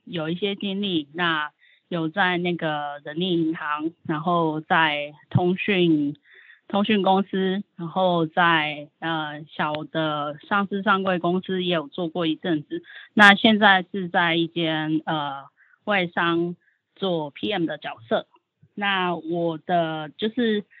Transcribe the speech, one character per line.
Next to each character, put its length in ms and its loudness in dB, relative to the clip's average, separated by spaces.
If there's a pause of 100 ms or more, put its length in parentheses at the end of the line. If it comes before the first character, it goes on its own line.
有 240 -6
一 60 -4
些 200 -4
经 260 -6
历。 300 -4
那 400 -2 (380)
有 180 -2
在 300 0
那 180 -2
个 480 -6
人 160 -8
力 140 0
银 200 0
行， 380 -4 (160)
然 140 -4
后 400 0
在 520 0 (160)
通 280 0
讯， 580 2 (540)
通 160 0
讯 160 2
公 220 4
司， 380 -2 (140)
然 140 -8
后 360 2
在， 640 0 (120)
呃， 440 -6 (100)
小 380 -4
的 460 -2 (100)
上 220 0
市 120 -4
上 220 2
柜 160 0
公 220 0
司 240 -4
也 100 0
有 140 -4
做 180 -4
过 180 -2
一 120 0
阵 260 -2
子。 200 -10 (300)
那 220 10
现 240 4
在 320 6
是 160 -4
在 300 2
一 100 0
间， 580 -2
呃， 460 -6 (340)
外 220 2
商 480 0 (400)
做 360 -2
P 200 -6
M 140 0
的 120 -4
角 200 -12 (100)
色。 180 -2 (480)
那 440 0
我 480 -2
的 520 0
就 120 -2
是 340 0 (160)